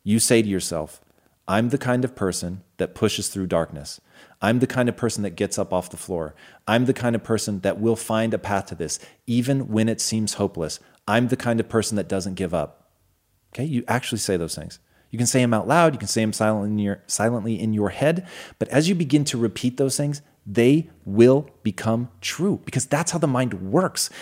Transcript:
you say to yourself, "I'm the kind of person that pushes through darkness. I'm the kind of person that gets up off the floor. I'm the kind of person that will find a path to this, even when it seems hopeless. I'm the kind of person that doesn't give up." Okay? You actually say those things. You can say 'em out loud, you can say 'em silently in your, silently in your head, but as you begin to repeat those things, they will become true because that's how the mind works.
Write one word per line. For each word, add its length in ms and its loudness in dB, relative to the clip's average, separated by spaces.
you 160 2
say 220 6
to 80 -2
yourself, 520 -4
"I'm 220 2
the 80 0
kind 260 0
of 120 -4
person 480 -4
that 180 -4
pushes 320 0
through 200 -4
darkness. 540 -4
I'm 180 2
the 80 4
kind 220 0
of 80 -4
person 260 -2
that 120 -6
gets 240 -2
up 120 -4
off 200 -2
the 60 -14
floor. 360 -6
I'm 180 2
the 80 2
kind 220 -2
of 80 -4
person 360 -2
that 200 0
will 160 2
find 380 -2
a 60 -2
path 280 -2
to 80 -12
this, 240 -6
even 420 0
when 180 2
it 140 -2
seems 320 -2
hopeless. 460 -2
I'm 200 4
the 100 0
kind 220 0
of 100 -4
person 280 0
that 120 -4
doesn't 260 -4
give 180 -4
up." 360 -6
Okay? 120 -6
You 220 -2
actually 320 0
say 160 0
those 200 -4
things. 240 -12
You 60 -4
can 80 0
say 160 4
'em 100 2
out 140 0
loud, 260 4
you 60 -8
can 80 -8
say 160 0
'em 100 0
silently 380 0
in 80 0
your, 260 -2
silently 560 -2
in 100 0
your 180 0
head, 360 0
but 120 -4
as 200 2
you 60 2
begin 300 2
to 120 -2
repeat 400 -2
those 180 0
things, 280 -4
they 460 4
will 460 6
become 480 -2
true 460 -4
because 220 -4
that's 240 -2
how 80 -4
the 80 2
mind 260 0
works. 560 -2